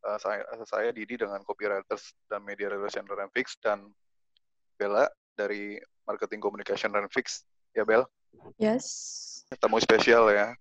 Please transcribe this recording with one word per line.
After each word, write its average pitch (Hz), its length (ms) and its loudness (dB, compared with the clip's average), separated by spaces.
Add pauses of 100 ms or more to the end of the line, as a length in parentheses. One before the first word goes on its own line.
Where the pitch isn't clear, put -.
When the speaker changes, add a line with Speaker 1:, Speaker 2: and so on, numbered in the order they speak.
Speaker 1:
Eh, 107 160 -4
saya, 101 240 -4 (240)
saya 110 240 -2
Didi 113 240 -8
dengan 101 240 -6
copywriters 101 720 -6 (160)
dan 101 160 -8
media 101 240 -8
relation 101 400 -6
Renfix 101 480 -6
dan 104 320 -4 (880)
Bella 104 320 2 (240)
dari 104 480 -6 (240)
marketing 104 400 -6
communication 101 480 -4
Renfix. - 560 -4 (240)
Ya, 107 160 0
Bel? 113 160 6 (560)
Speaker 2:
Yes. 220 240 2 (720)
Speaker 1:
Tamu 110 240 4
spesial 113 480 8
ya 104 320 4